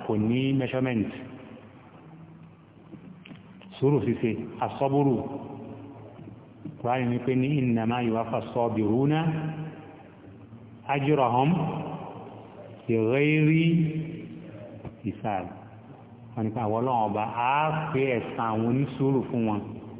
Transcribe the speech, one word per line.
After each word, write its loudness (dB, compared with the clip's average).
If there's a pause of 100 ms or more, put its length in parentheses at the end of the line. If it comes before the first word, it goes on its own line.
kò 0
ní 4
measurement. 2 (2750)
Sùúrù 4
ṣíṣe, 2 (260)
as-sabru. 2 (1600)
Qur'ani 0
ní 2
pé 0
ní 4 (100)
إنما 2
يوفى 0
الصابرون 2 (1700)
أجرهم 4 (1300)
بغير 4 (1500)
حساب. -4 (840)
Wọ́n -4
ní 0
pé -4
àwọn 2
Ọlọ́run 2
Ọba 0
á 0 (380)
pé 0 (100)
ẹ̀san -2
àwọn 0
onísùúrù 2
fún -2
wọn 0 (400)